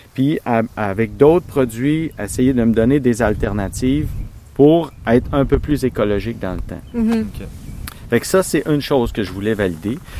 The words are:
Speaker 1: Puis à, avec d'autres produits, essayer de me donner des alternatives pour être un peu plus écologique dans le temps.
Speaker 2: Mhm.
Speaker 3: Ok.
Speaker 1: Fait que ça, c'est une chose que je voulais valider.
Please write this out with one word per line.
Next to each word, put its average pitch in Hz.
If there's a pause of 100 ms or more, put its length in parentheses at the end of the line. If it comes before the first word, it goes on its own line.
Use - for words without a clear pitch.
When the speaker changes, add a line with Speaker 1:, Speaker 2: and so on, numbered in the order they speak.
(140)
Speaker 1:
Puis 143
à, 117 (160)
avec 104
d'autres 160
produits, 139
essayer 127
de 120
me 113
donner 120
des 123
alternatives 107 (460)
pour 151 (140)
être 120
un 139
peu 131
plus 135
écologique 107
dans 92
le 87
temps. - (140)
Speaker 2:
Mhm. 226 (100)
Speaker 3:
Ok. - (640)
Speaker 1:
Fait 120
que -
ça, 190
c'est 160
une 147
chose 123
que 117
je 92
voulais 101
valider. 98 (220)